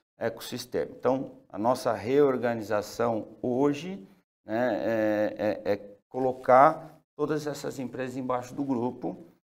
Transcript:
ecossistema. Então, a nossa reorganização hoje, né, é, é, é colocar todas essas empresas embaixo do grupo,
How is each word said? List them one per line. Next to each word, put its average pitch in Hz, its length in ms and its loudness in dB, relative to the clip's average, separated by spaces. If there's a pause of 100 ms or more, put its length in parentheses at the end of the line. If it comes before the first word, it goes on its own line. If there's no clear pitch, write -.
(180)
ecossistema. - 800 -6
Então, 135 320 0 (180)
a - 80 -16
nossa 120 360 0
reorganização 113 1400 0 (120)
hoje, 147 680 -2 (380)
né, 113 380 0
é, 107 520 0 (300)
é, 98 80 0
é 104 40 2 (320)
colocar 131 920 6 (160)
todas 147 300 -2
essas 143 320 -8
empresas 123 380 -6
embaixo 127 380 -4
do 143 100 -4
grupo, 127 520 -2 (340)